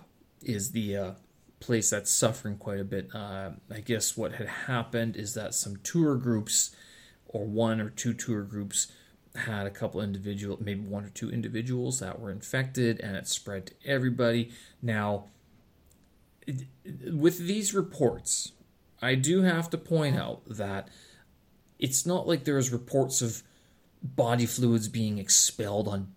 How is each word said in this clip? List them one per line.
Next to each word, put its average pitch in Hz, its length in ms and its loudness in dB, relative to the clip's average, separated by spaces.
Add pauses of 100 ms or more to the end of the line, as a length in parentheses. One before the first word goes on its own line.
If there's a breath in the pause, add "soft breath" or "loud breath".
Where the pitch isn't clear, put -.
(420)
is 101 300 -2
the, 104 260 0
uh, 95 140 -2 (480)
place 113 300 2
that's 104 220 0
suffering 107 460 2
quite 101 220 -4
a 98 40 -2
bit. 98 300 -4
Uh, 98 380 -8 (200)
I 107 80 -10
guess 110 380 0
what 113 160 -2
had 107 140 -6
happened 117 680 -2
is 101 180 -6
that 107 200 -6
some 101 240 -2
tour 156 380 2
groups, 117 600 0 (520 loud breath)
or 104 180 -6
one 110 340 2
or 107 100 -2
two 120 240 -2
tour 107 300 -2
groups, 101 480 -4 (440 loud breath)
had 104 300 -4
a 98 60 -4
couple 101 280 -4
individual, 101 640 -4
maybe 101 200 -4
one 104 220 -6
or 101 60 -12
two - 200 -8
individuals 123 680 -2
that - 200 -8
were 104 120 -8
infected, 127 680 0
and 101 180 -6
it - 100 -8
spread 98 400 -6
to - 60 -16 (100)
everybody. 120 680 2 (300 loud breath)
Now, 104 440 0 (1200)
it, 135 220 -6 (440)
with 170 280 4
these 190 340 0
reports, - 800 0 (500)
I 127 140 2
do 156 260 4
have 165 300 4
to 165 60 0
point 151 380 2
out - 320 -4
that 101 420 -6 (920 loud breath)
it's - 260 0
not 175 220 0
like 156 160 4
there 143 140 4
is 123 120 4
reports 127 520 2
of 117 220 -2 (580 soft breath)
body 120 440 2
fluids 117 420 4
being 110 300 -2
expelled 101 680 2
on 98 300 -4